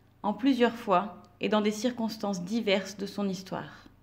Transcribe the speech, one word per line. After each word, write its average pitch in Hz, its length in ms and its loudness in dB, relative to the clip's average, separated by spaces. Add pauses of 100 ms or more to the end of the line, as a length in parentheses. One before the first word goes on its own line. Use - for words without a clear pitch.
(240)
en 208 100 2
plusieurs 233 420 4
fois 196 460 0 (200)
et 202 80 0
dans 214 120 4
des 208 100 2
circonstances 214 720 -2
diverses 196 540 0
de 196 80 -6
son 202 220 -4
histoire. - 640 -8 (140)